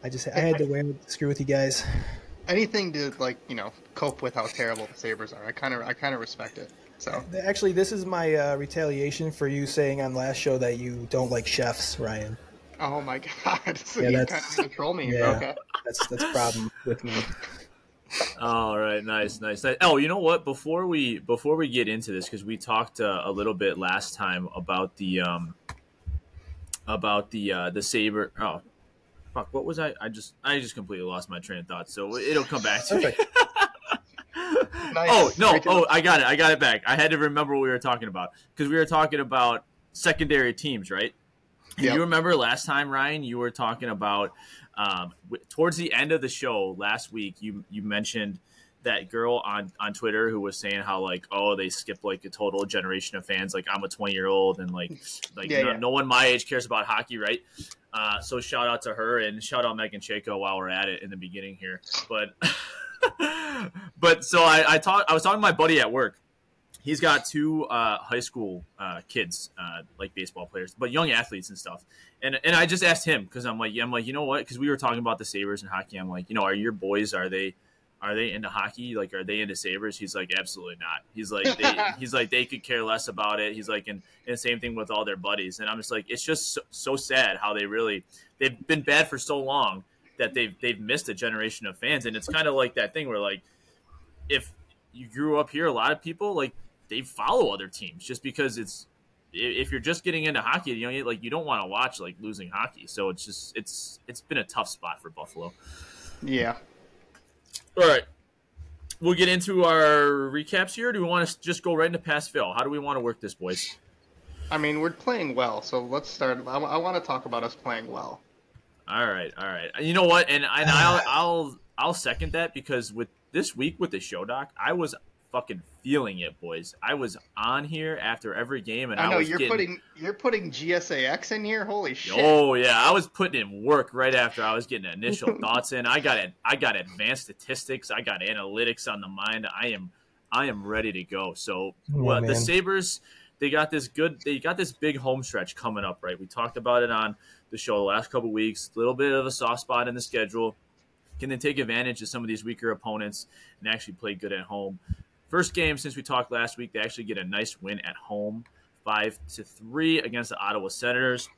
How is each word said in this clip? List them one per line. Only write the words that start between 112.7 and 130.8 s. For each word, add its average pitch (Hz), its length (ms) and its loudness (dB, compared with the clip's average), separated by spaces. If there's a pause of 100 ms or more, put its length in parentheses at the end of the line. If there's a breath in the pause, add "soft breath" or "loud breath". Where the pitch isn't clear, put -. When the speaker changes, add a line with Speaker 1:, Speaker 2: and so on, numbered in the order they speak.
Speaker 3:
wanna 139 220 -2
work 117 200 -2
this, 101 140 -8
boys? 90 420 -4 (720)
Speaker 2:
I 156 80 0
mean, 151 220 0
we're 165 120 0
playing 170 440 -4
well, 117 260 0
so 123 220 -2
let's 135 260 -4
start. 127 380 -2
I, 131 100 -4
I 151 200 0
wanna 175 240 0
talk 131 240 -4
about 117 180 -2
us 117 100 -6
playing 117 380 -6
well. - 300 -10 (640)
Speaker 3:
All 117 180 0
right, 92 320 -2
all 95 80 -6
right. 85 240 -6 (120)
You 160 120 0
know 185 120 8
what? 170 240 8
And, 143 160 4
and 147 240 2
I'll, 165 340 8
Speaker 1:
<sighs> - 40 -2
Speaker 3:
I'll, 160 520 2 (180)
I'll 165 160 0
second 156 380 -4
that 165 220 -2
because 123 400 -4
with 117 160 -6 (240)
this - 240 0
week 147 200 -2
with 175 140 -2
the 95 80 -6
show, 90 240 -8
Doc, 127 340 -6
I 117 140 0
was 170 240 -2 (360)
fucking 104 300 -6 (220)
feeling 127 360 0
it, 85 200 -8
boys. 85 420 -10
I 120 120 -2
was 123 240 -4 (180)
on 123 300 0
here 156 360 -6
after 113 320 -4
every 120 280 -4
game, 117 300 -4
and 101 80 -2
Speaker 2:
I 165 60 2
Speaker 3:
I 180 60 4
Speaker 2:
know, 180 60 4
Speaker 3:
was 156 120 2
Speaker 2:
you're 175 80 -2
Speaker 3:
getting 135 140 2
Speaker 2:
putting, 180 300 -2 (140)
you're 170 180 -6
putting 208 380 -2
G 156 220 -2
S 175 180 0